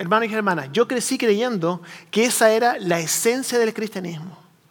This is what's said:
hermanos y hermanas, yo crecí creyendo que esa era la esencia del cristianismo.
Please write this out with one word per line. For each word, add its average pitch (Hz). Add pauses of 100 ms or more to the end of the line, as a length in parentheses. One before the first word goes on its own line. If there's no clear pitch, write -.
hermanos 214
y 208
hermanas, 185
yo 233
crecí 262
creyendo 202 (260)
que 220
esa 226
era 240
la 170
esencia 240
del 220
cristianismo. 180 (320)